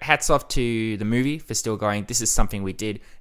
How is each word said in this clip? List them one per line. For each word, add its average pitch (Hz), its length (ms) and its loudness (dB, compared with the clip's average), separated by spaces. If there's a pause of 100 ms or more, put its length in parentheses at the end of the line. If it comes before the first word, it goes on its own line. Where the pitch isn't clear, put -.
hats - 280 2
off 143 180 2
to 113 480 0
the 101 80 -4
movie 127 340 2
for - 160 -8
still 110 220 -2
going, 104 300 0
"This 113 140 -2
is 113 100 0
something 104 340 2
we 95 80 -4
did 107 280 -6 (200)